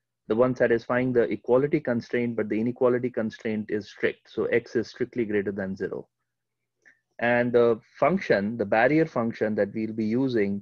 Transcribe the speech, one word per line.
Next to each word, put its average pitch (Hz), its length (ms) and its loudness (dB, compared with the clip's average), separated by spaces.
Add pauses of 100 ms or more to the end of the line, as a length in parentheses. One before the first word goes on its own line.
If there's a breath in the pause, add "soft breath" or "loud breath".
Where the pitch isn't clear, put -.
(280)
the 107 80 0
one 123 200 2
satisfying 123 580 0
the 120 80 4 (100)
equality 135 480 2
constraint, 120 560 -4
but 110 140 -4
the 104 100 -2
inequality 123 520 0
constraint 107 580 -4
is 101 180 -4
strict. - 420 -6
So - 160 -4
X 117 300 -2
is 110 140 -2
strictly 123 340 -6
greater 104 280 -2
than 95 240 -6
zero. 87 320 -8 (1120 soft breath)
And 120 340 2
the 117 260 6 (180)
function, 120 600 2
the 110 80 0
barrier 127 400 4
function 113 500 -2
that 101 180 0
we'll 110 200 -4
be 113 100 -4
using 110 580 0